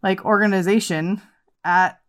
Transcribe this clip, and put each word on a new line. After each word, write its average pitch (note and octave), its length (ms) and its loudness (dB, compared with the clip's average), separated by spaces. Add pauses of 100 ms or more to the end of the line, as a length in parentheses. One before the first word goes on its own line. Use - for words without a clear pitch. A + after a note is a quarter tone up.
like, F#3+ 220 -2
organization G3 960 0 (440)
at F3+ 440 0